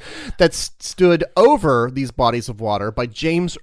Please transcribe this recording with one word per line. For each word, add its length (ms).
that 120
s-, 300
stood 420
over 560
these 180
bodies 380
of 120
water 300
by 160
James 560